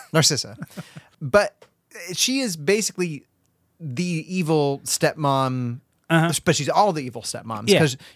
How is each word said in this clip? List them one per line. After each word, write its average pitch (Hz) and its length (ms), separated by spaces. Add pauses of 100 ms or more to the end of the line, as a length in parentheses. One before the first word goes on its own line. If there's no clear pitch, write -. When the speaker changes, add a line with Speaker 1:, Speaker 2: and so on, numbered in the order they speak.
Speaker 1:
<laughs> - 80
Narcissa. 139 440 (640)
But 185 420 (520)
she 262 260
is 208 160
basically 180 680 (560)
the 165 480
evil 151 560
stepmom, 131 960 (300)
Speaker 2:
Uh-huh. 165 220 (120)
Speaker 1:
but 170 120
she's 143 120
all 190 240
the 151 100
evil 120 200
stepmoms. 110 480
Speaker 2:
Yeah. 180 100
Speaker 1:
'Cause 135 160 (200)